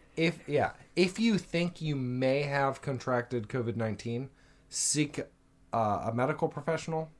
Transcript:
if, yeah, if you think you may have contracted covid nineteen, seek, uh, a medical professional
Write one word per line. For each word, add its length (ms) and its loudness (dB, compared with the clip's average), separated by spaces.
if, 320 0
yeah, 240 2
if 240 2
you 200 4
think 420 -2
you 140 0
may 480 2
have 380 0
contracted 680 -2
covid 260 -2
nineteen, 540 -4
seek, 500 0
uh, 320 2
a 80 0
medical 340 2
professional 640 -4